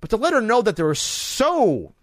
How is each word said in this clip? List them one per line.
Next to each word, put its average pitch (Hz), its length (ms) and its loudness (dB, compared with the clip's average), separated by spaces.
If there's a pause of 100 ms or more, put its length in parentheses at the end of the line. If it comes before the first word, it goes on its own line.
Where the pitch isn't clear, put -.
but 165 80 -12
to 226 80 0
let 311 160 2
her 269 80 4
know 233 220 2
that 196 140 0
there 170 80 0
were 151 100 0
so 240 1080 -2